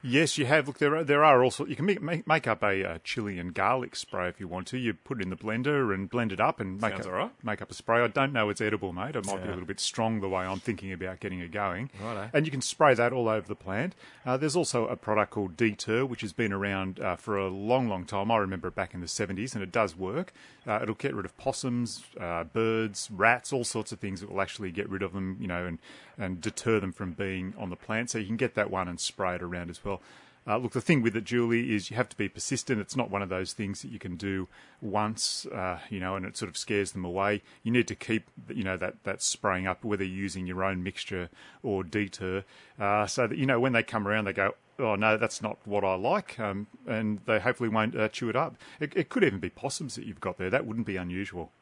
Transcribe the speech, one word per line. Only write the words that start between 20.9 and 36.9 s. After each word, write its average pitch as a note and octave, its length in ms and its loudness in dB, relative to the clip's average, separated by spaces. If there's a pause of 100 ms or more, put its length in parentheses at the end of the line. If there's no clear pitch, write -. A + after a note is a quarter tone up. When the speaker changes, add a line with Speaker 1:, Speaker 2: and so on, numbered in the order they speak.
Speaker 1:
get C#3 200 -4
rid F#2+ 100 -4
of - 120 -12
possums, A#2+ 680 -4 (180)
uh, E2+ 220 -2
birds, A2+ 680 0
rats, A#2 400 4
all B2+ 120 0
sorts - 280 -4
of G#2+ 80 -10
things F#2+ 220 -4
that G2+ 80 -10
will F#2 120 0
actually F#2+ 280 -2
get G2+ 200 -4
rid F#2+ 120 -4
of F#2 120 -4
them, F#2+ 260 -4
you G2 80 -6
know, F2 180 -4
and, E2+ 140 -6 (400)
and F#2 220 -4
deter A2 380 0
them F#2 120 -2
from F2+ 220 -8
being F#2+ 440 -4
on F#2+ 120 -6
the F2 60 -6
plant. A2+ 340 -4
So A#2 100 -4
you G2+ 80 -4
can A2+ 100 -2
get A#2+ 180 0
that G#2 140 2
one F#2 200 0
and E2+ 100 -8
spray F2+ 360 -2
it F2 60 -6
around F2 280 -6
as - 140 -14
well. G2 180 -4 (440)
Uh, A2 120 0
look, B2 160 -2
the B2+ 80 0
thing D3 200 6
with A2 140 4
it, A2 80 0
Julie, A#2 500 2
is G2+ 160 0
you G#2 80 -8
have B2 120 0
to - 80 -16
be G2+ 120 0
persistent. A#2+ 520 -2
It's - 140 -10
not A#2 140 0
one G2+ 120 0
of F#2+ 80 -4
those F#2 240 -2
things G2+ 280 -6
that C3 100 -12
you G#2+ 80 -12
can F2+ 180 -8
do F#2+ 300 -4 (340)
once, G#2+ 640 -2
uh, F#2 320 -4 (100)
you G2+ 100 -6
know, F#2 160 -2
and F#2 100 -4
it - 120 -10
sort G2 120 -6
of - 80 -10
scares G2+ 340 -2